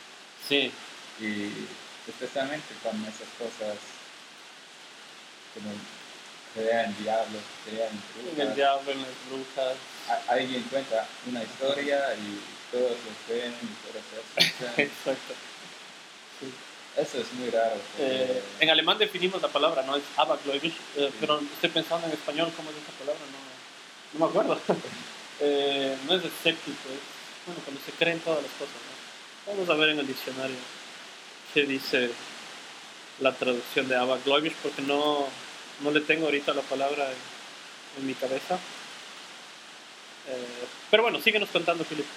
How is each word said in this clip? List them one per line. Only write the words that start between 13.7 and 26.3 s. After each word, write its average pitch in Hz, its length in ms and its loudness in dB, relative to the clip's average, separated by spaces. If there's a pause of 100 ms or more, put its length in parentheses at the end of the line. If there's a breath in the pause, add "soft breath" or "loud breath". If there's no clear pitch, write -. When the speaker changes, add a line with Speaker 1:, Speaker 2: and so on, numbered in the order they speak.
Speaker 2:
todos 110 160 -8 (100)
lo 110 60 -8 (240)
escuchan. 123 300 0
Speaker 1:
<laughs> 120 40 0
Exacto. 139 560 0 (1080)
Sí. 131 140 -8 (420)
Speaker 2:
Eso 147 240 2
es 113 140 -2
muy 123 160 -2
raro, 113 260 6 (220)
porque 139 100 4 (160)
Speaker 1:
Eh, 127 180 4 (200)
en 156 80 10
alemán 160 280 8
definimos 185 440 4
la 147 80 4
palabra, 143 340 6
¿no? 139 140 2
Es 143 60 0 (120)
Abergläubisch, 147 600 2 (200)
eh, 143 160 4
Speaker 2:
Sí. - 80 -10
Speaker 1:
pero 151 220 4
estoy 156 280 0
pensando 165 380 0
en 156 60 0
español, 156 420 0
¿cómo 156 140 -8
es 151 80 -10
esa 143 220 -10
palabra? 147 200 -2 (140)
No, - 840 -12
no 165 60 8
me 151 60 6
acuerdo. 165 360 4
<laughs> - 480 -2 (260)
Eh, 139 560 4 (100)
no 175 80 6
es 175 80 2
escéptico, 160 640 0